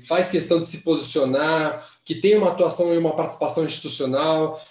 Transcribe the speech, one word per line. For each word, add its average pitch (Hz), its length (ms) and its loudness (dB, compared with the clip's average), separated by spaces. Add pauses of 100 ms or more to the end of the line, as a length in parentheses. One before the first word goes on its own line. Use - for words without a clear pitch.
faz 180 240 2
questão 165 300 0
de 165 60 -4
se - 180 -8
posicionar, 151 1000 0 (200)
que 165 100 -6
tem 208 240 4
uma 185 140 2
atuação 170 420 2
e - 20 4
uma 160 200 0
participação 160 480 -2
institucional. 151 960 -2 (100)